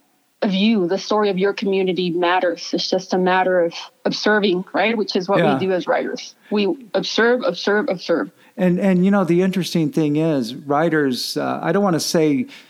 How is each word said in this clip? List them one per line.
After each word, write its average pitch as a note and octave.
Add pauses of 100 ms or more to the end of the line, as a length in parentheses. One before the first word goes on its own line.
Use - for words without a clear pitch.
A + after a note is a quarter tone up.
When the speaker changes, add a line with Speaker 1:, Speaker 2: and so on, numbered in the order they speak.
(440)
Speaker 1:
of G3+
you, G3+
the F#3+
story G#3
of F#3
your G3
community F#3
matters. F3
It's E3+
just F#3
a G3
matter F#3
of E3+ (320)
observing, G3
right? G#3
Which G#3+
is F3+
what G3
Speaker 2:
Yeah. D#3
Speaker 1:
we C3+
do F#3+
as F3+
writers. - (160)
We G3+ (160)
observe, A3+
observe, G3+
observe. F3 (260)
Speaker 2:
And, F#3
and, F#3+
you F#3+
know, G3+
the F3
interesting F3
thing D3+
is, D3
writers, D3
uh, C3+
I E3
don't F#3+
wanna F3+
say D3+ (240)